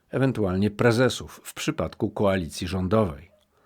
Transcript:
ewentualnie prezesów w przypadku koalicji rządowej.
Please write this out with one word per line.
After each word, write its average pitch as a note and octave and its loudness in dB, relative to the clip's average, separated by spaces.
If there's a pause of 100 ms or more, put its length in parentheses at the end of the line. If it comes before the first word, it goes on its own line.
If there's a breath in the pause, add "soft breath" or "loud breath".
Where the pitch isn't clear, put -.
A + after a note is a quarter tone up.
(100)
ewentualnie G#2+ 0
prezesów A#2 2
w - -16
przypadku G2 -4
koalicji F#2+ 0
rządowej. F#2 0 (360 soft breath)